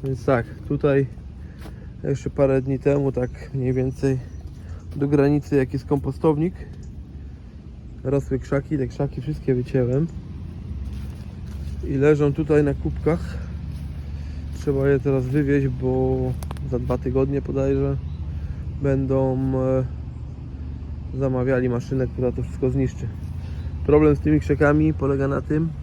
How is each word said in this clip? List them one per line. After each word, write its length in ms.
Więc 220
tak, 200
tutaj 400
jeszcze 260
parę 320
dni 180
temu, 320
tak 180
mniej 200
więcej 460
do 120
granicy, 480
jak 180
jest 120
kompostownik, 680
rosły 360
krzaki, 380
te 100
krzaki 340
wszystkie 340
wycięłem 520
i 100
leżą 400
tutaj 300
na 100
kubkach. 640
Trzeba 360
je 100
teraz 260
wywieźć, 420
bo 500
za 80
dwa 180
tygodnie 440
bodajże 560
będą, 560
e, 280
zamawiali 520
maszynę, 380
która 240
to 120
wszystko 260
zniszczy. 380
Problem 300
z 40
tymi 200
krzakami 540
polega 340
na 140
tym 280